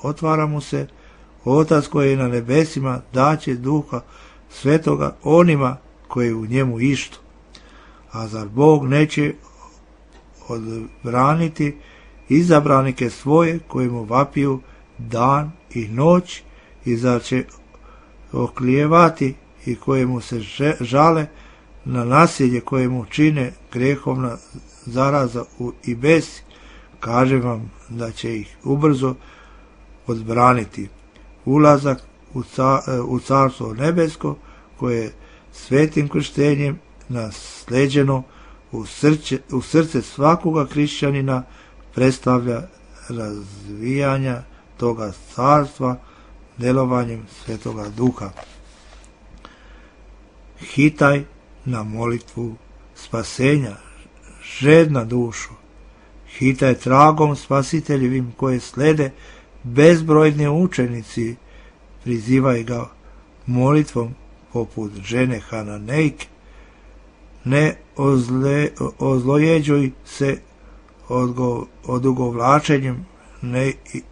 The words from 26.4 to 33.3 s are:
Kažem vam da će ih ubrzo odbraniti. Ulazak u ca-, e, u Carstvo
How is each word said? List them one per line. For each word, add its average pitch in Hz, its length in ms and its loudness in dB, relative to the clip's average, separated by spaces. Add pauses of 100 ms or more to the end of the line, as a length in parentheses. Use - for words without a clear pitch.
Kažem 127 400 2
vam 113 300 -6 (180)
da 117 220 -10
će 117 260 -8
ih 104 280 -12
ubrzo 139 500 0 (920)
odbraniti. 113 840 0 (560)
Ulazak 143 580 4 (320)
u 127 80 -8
ca-, 135 440 0
e, 131 140 -4
u 123 180 -4
Carstvo 127 560 0